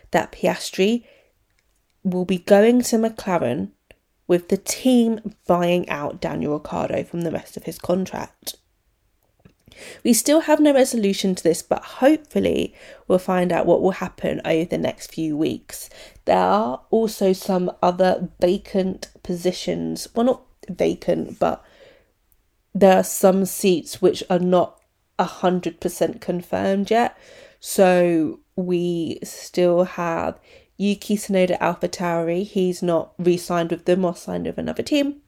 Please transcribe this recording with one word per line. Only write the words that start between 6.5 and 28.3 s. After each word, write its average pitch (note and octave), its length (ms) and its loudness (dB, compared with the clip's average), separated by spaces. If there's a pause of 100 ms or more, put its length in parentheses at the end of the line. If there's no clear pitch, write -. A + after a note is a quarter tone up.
Ricciardo - 460 -6
from E3+ 160 -8
the E3+ 100 -4
rest - 280 -10
of - 60 -14
his E3 140 -12
contract. - 760 -6 (1500)
We A#3+ 120 4
still D4 260 4
have D4+ 200 2
no D4 120 6
resolution G#3 640 2
to - 80 -8
this, E3 180 2
but - 240 -4
hopefully - 880 0 (320)
we'll F#3 120 4
find F3+ 340 0
out E3 140 0
what F3 160 4
will F#3 80 2
happen E3+ 560 -6
over E3 180 0
the F3 140 -4
next - 340 -8
few D#3 240 -6
weeks. - 540 -6 (340)
There - 140 2
are G#3 500 0
also A3 460 0
some F#3 360 -2 (120)
other F3+ 480 2 (100)
vacant F#3 680 -2 (120)
positions, E3+ 920 -4
well, A#3 100 0
not B3+ 180 0 (280)
vacant, E3+ 680 -4
but - 240 0 (1120)
there F#3+ 220 6
are F#3+ 80 4
some F#3+ 400 2
seats - 560 -2
which F3+ 300 2
are F#3 80 2
not F3+ 420 0 (380)
a F#3+ 60 0
hundred F3 560 -2
percent - 420 -4
confirmed F#3+ 680 -2
yet. - 280 0 (400)
So F3 840 2 (160)